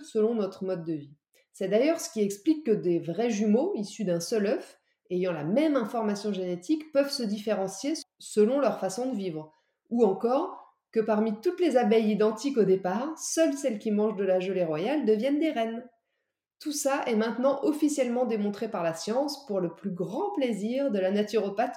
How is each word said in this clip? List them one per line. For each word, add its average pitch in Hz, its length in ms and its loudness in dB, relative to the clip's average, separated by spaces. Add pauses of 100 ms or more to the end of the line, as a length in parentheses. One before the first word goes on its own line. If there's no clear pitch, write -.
selon 220 280 0
notre 196 300 -4
mode 180 220 -4
de 165 80 -4
vie. 151 240 -10 (340)
C'est - 160 -6
d'ailleurs 285 320 4
ce - 100 -8
qui 214 120 -2
explique 254 440 0
que 240 60 4
des 170 280 2
vrais 170 300 -2
jumeaux 220 460 4
issus 208 300 -6
d'un 175 160 0
seul 208 240 0
œuf, 269 340 -2 (300)
ayant 180 240 0
la 151 100 -6
même 277 320 2
information 214 560 -2
génétique, 185 640 -4
peuvent 277 180 2
se 254 120 -4
différencier 208 720 -2 (220)
selon 233 440 2
leur 233 180 0
façon 240 320 -4
de 233 60 -4
vivre. 160 340 -6 (380)
Ou 233 160 4
encore, 247 580 0 (300)
que 226 80 2
parmi 214 400 2
toutes 359 180 -2
les 320 160 4
abeilles 226 360 4
identiques 214 460 0
au 214 60 6
départ, 190 560 0
seules 320 340 2
celles 277 240 -2
qui 214 140 -4
mangent 208 240 2
de 196 80 -2
la 185 160 2
gelée 185 240 0
royale 196 420 -2
deviennent 226 340 2
des 320 120 0
reines. 233 340 -4 (720)
Tout 302 120 -8
ça 285 340 -2
est 233 120 0
maintenant 240 460 0
officiellement 262 600 2
démontré 214 460 -2
par 175 120 -4
la 165 100 0
science 269 520 -4
pour 196 140 -2
le 175 160 -2
plus 202 160 -6
grand 196 400 -4
plaisir 254 580 0
de 208 80 -2
la 185 140 2
naturopathe 208 640 0